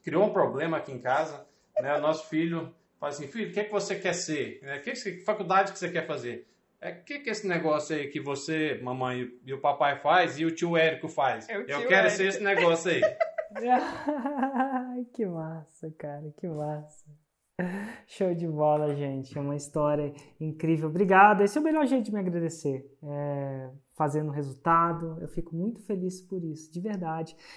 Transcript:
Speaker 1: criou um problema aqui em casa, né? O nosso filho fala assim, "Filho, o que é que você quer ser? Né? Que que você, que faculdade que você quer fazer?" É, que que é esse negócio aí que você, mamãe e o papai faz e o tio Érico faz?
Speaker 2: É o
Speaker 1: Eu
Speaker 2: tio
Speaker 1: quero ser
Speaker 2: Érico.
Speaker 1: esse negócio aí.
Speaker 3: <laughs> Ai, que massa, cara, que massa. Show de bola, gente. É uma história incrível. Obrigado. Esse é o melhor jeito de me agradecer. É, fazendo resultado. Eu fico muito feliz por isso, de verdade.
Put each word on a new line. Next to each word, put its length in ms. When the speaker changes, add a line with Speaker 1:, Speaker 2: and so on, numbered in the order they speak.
Speaker 1:
criou 220
um 80
problema 440
aqui 140
em 80
casa, 460
né? 180
O 40
nosso 260
filho 480
fala 140
assim, 140
"Filho, 220
o 40
que 80
é 20
que 80
você 260
quer 160
ser? 480
Né? 180
Que 120
que 60
você, 160
que 100
faculdade 480
que 80
você 100
quer 160
fazer?" 420
É, 120
que 260
que 100
é 40
esse 140
negócio 480
aí 120
que 140
você, 600
mamãe 460
e 80
o 60
papai 400
faz 400
e 60
o 100
tio 220
Érico 320
faz? 400
Speaker 2:
É 80
o 40
Speaker 1:
Eu 180
Speaker 2:
tio 100
Speaker 1:
quero 200
ser 140
Speaker 2:
Érico. 140
Speaker 1:
esse 60
negócio 480
aí. 120
Speaker 3:
<laughs> 640
Ai, 1500
que 120
massa, 720
cara, 400
que 100
massa. 580
Show 260
de 140
bola, 480
gente. 420
É 40
uma 160
história 560
incrível. 480
Obrigado. 560
Esse 140
é 40
o 20
melhor 220
jeito 200
de 80
me 60
agradecer. 680
É, 680
fazendo 340
resultado. 880
Eu 80
fico 260
muito 280
feliz 400
por 200
isso, 300
de 80
verdade. 560